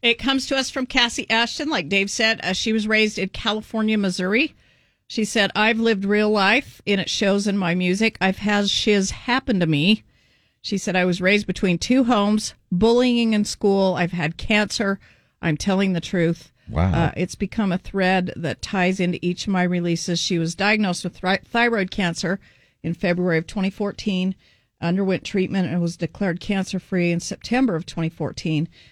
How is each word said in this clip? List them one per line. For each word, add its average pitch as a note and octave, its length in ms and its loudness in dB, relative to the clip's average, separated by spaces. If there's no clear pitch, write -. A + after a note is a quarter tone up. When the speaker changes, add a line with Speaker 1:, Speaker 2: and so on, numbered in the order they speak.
Speaker 1:
It A#3 140 2
comes C4+ 260 0
to C4+ 100 -2
us C4 140 -2
from C4+ 160 -4
Cassie A#3+ 460 -2
Ashton. A#3 360 0
Like G3 220 -2
Dave G3 220 0
said, A3 320 0
uh, F#3 100 -2
she A3 180 -2
was A3 160 0
raised G#3+ 300 2
in F#3+ 120 -4
California, A3 680 -2
Missouri. G3 560 0
She A3 180 -2
said, G#3 300 0
"I've A3 240 2
lived A3 260 2
real G#3 240 2
life, G#3+ 560 2
and G3 160 0
it - 80 -6
shows G3+ 380 0
in G3+ 100 0
my F3 160 0
music. F#3 480 0
I've F#3+ 160 0
had G#3 320 0
shiz G3+ 400 2
happen A#3+ 500 -2
to F3 60 2
me." D#3+ 380 2
She - 160 -6
said, F#3 180 -4
"I F3+ 100 4
was F3+ 160 0
raised G3+ 260 2
between F3+ 320 0
two C4 240 2
homes, G#3+ 500 2
bullying A#3 640 4
in G#3 120 2
school. G3 500 2
I've F3 160 -2
had E3 260 -4
cancer. G#3 640 0
I'm D3+ 160 0
telling F#3+ 360 2
the E3+ 80 -2
truth." E3+ 500 -2
Speaker 2:
Wow. - 220 2
Speaker 1:
Uh, - 260 2
it's - 180 -4
become G3 360 -2
a F#3 80 0
thread F#3 560 0
that D3 260 -6
ties F#3+ 380 0
into F3+ 240 0
each F3+ 240 -4
of G3 60 0
my F3+ 100 2
releases. F3 560 0
She - 180 -2
was E3 160 -2
diagnosed G3+ 500 0
with F3 140 -8
thri-, F#3+ 260 0
thyroid A#3 460 0
cancer F3+ 500 -2
in E3 100 -2
February F3 460 0
of E3 80 -6
twenty F#3+ 220 -2
fourteen, F#3+ 640 -2
underwent F#3 420 0
treatment, F#3+ 440 0
and F3 140 -2
was E3+ 160 -2
declared F3 420 -4
cancer-free F#3 720 -2
in E3+ 80 0
September A#3+ 560 -2
of E3 100 -4
twenty E3 240 -4
fourteen. D#3+ 580 -4